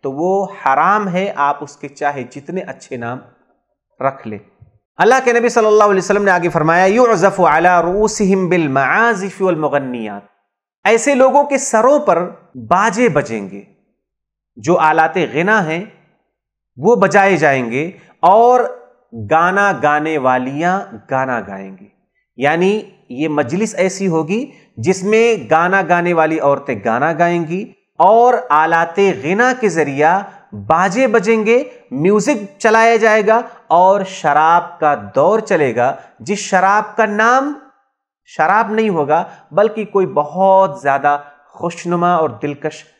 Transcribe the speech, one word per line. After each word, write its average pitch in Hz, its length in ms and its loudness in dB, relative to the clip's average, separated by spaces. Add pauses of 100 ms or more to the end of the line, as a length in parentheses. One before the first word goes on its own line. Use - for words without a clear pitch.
तो 135 80 -8
वो 185 520 -4
हराम 180 440 0
है, 185 220 -4
आप 143 340 -4
उसके 143 240 -18
चाहे 139 360 -6
जितने 143 400 -12
अच्छे - 340 -14
नाम 120 220 -10 (800)
रख 135 280 -6
लें। 104 120 -10 (600)
अल्लाह 233 200 4
के 240 140 0
नबी 233 160 0
सल्लल्लाहु 214 420 4
अलैहि 190 80 2
वसल्लम 202 240 -2
ने 196 80 2
आगे 175 180 0
फरमाया, 165 360 2
"युअज़फ़ु 202 580 2
अला 170 360 4
रूसिहिम 190 720 0
बिल 170 200 0
मआज़िफ़ 185 760 -2
वल 185 120 0
मुगन्नियात", 127 720 -6 (580)
ऐसे 269 300 2
लोगों 262 280 4
के 277 140 -2
सरों 262 420 2
पर 185 200 0 (380)
बाजे 196 520 0
बजेंगे, 107 580 -6 (920)
जो 135 260 0
आलाते 160 440 2
गिना 175 340 0
हैं 160 200 -4 (960)
वो 196 180 2
बजाए 196 420 4
जाएंगे 135 460 0 (400)
और 240 420 4 (480)
गाना 170 600 0
गाने 151 440 -2
वालियां 139 640 -2 (300)
गाना 131 300 -4
गाएंगी। 95 520 -14 (460)
यानी 165 340 0 (400)
ये 143 180 -6
मजलिस 151 460 -4
ऐसी 190 300 -2
होगी 170 420 -2 (320)
जिसमें 190 720 0
गाना 180 300 2
गाने 175 320 0
वाली 160 260 0
औरतें 139 460 -2
गाना 127 280 0
गाएंगी 170 600 -2 (260)
और 233 360 6 (160)
आलाते 165 600 2
गिना 190 420 0
के 220 160 -2
जरिया 147 400 0 (440)
बाजे 175 540 0
बजेंगे, 220 480 2 (380)
म्यूजिक 208 680 0
चलाया 226 360 2
जाएगा 220 400 2 (340)
और 190 320 4
शराब 160 800 0
का 151 120 2 (220)
दौर 185 260 2
चलेगा, 131 460 -2 (340)
जिस 202 280 -6
शराब 202 480 0
का 220 80 2
नाम 240 500 0 (760)
शराब 202 420 0
नहीं 220 180 0
होगा 160 360 0 (280)
बल्कि 214 320 0
कोई 190 200 0
बहुत 185 760 0
ज्यादा 143 340 0 (400)
खुशनुमा 175 640 -2
और 143 240 -2
दिलकश 147 420 -10 (160)